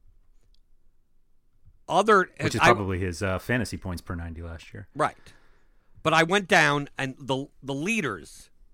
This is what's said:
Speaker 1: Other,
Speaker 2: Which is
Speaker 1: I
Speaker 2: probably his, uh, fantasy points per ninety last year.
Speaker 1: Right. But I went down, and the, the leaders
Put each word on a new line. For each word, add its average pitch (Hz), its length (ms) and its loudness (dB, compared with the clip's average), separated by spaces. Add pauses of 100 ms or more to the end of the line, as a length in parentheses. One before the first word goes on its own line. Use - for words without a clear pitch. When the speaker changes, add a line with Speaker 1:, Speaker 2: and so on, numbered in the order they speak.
(1900)
Speaker 1:
Other, 190 400 4 (100)
Speaker 2:
Which 139 160 -2
is 110 60 0
Speaker 1:
I 156 40 6
Speaker 2:
probably 98 340 2
his, 90 220 -6
uh, 95 160 -2
fantasy 117 400 -4
points 87 240 -8
per - 140 -10
ninety 82 260 -10
last 82 320 -14
year. 101 220 -16
Speaker 1:
Right. 139 220 -2 (880)
But 156 100 0
I 160 100 6
went 180 240 0
down, 147 400 4 (100)
and 131 220 -6
the, 135 280 -4 (140)
the 139 120 -6
leaders 139 760 -6 (240)